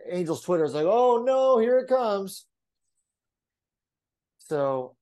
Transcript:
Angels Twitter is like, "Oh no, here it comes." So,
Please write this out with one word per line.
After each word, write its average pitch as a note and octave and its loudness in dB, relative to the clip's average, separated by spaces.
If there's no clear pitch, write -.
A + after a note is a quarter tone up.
Angels E3 -4
Twitter E3+ 0
is C#3 -2
like, D3+ -2
"Oh A#3+ 2
no, C4 2
here A#3+ 2
it B3+ -2
comes." G#3 -2
So, C3+ -4